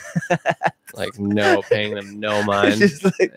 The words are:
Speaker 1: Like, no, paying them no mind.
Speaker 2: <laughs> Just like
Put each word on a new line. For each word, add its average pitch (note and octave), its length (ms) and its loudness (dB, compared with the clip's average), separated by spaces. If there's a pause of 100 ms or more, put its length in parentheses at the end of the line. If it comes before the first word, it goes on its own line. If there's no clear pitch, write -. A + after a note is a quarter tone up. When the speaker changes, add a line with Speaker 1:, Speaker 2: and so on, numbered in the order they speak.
(960)
Speaker 1:
Like, G2 240 -8
no, G2+ 520 2
paying G#2 240 -2
them G2+ 260 -12
no G#2 220 0
mind. G2+ 340 2
Speaker 2:
<laughs> - 40 -2
Just F#3 240 2
like F#3 320 0